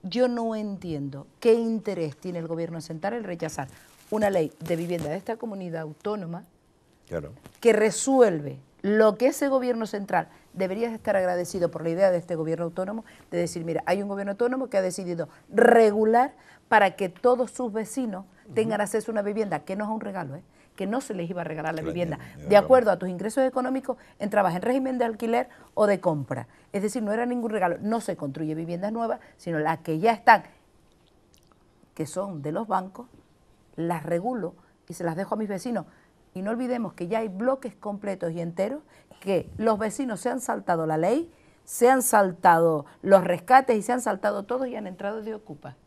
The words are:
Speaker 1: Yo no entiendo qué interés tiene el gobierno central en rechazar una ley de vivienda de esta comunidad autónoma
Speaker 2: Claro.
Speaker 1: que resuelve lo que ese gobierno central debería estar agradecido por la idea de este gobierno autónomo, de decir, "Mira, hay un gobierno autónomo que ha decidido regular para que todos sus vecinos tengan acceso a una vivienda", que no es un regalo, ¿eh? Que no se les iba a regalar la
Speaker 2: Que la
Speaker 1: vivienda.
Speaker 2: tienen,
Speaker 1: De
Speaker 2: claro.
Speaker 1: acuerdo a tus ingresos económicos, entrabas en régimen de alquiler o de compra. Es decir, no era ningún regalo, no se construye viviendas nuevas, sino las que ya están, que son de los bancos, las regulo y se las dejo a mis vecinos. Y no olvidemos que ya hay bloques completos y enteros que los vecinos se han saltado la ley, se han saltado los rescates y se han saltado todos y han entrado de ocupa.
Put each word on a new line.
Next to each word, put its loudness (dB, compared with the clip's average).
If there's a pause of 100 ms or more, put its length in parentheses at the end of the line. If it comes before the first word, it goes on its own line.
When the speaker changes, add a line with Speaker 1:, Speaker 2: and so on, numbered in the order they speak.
Speaker 1:
Yo 0
no -2
entiendo -8 (140)
qué 6
interés -2
tiene -8
el -8
gobierno -6
central -6
en -8
rechazar -8 (440)
una 2
ley 0
de -2
vivienda -4
de -4
esta -8
comunidad -8
autónoma -8 (640)
Speaker 2:
Claro. -8 (260)
Speaker 1:
que 6
resuelve 2 (220)
lo 4
que 2
ese 0
gobierno 0
central -4 (240)
debería -4
estar -2
agradecido -2
por -8
la -2
idea 4
de 2
este -4
gobierno -2
autónomo, -6 (260)
de -4
decir, -4
"Mira, -2
hay 2
un -6
gobierno -6
autónomo -2
que 0
ha 2
decidido -4 (240)
regular 8 (360)
para 6
que -2
todos 2
sus -6
vecinos -6 (280)
tengan 0
acceso -2
a -4
una 0
vivienda", -2
que -8
no -6
es -6
un -4
regalo, -8
¿eh? -16 (320)
Que -6
no -4
se -10
les -6
iba -6
a -6
regalar -6
la -6
Speaker 2:
Que -6
la -6
Speaker 1:
vivienda. -4
Speaker 2:
tienen, -18
Speaker 1:
De -10
Speaker 2:
claro. 8
Speaker 1:
acuerdo 6
a 2
tus -6
ingresos -2
económicos, -4 (200)
entrabas 0
en -4
régimen -2
de 0
alquiler -2 (240)
o 4
de 2
compra. -2 (240)
Es -4
decir, -4
no -2
era -2
ningún -4
regalo, 0
no -2
se -6
construye -6
viviendas -6
nuevas, -4 (180)
sino -4
las 0
que -4
ya 4
están, 6 (1500)
que -6
son -8
de -6
los -4
bancos, -4 (680)
las -2
regulo -4 (320)
y -14
se -10
las -2
dejo -4
a -6
mis -6
vecinos. -6 (480)
Y -10
no -4
olvidemos -4
que -8
ya -2
hay -4
bloques -4
completos -8
y -6
enteros -4 (380)
que -2
los 2
vecinos -4
se -2
han -4
saltado -2
la 0
ley, 0 (340)
se 4
han 6
saltado 4 (160)
los 8
rescates 4
y 0
se -4
han 0
saltado -2
todos -4
y -8
han -8
entrado -8
de -8
ocupa. -16 (120)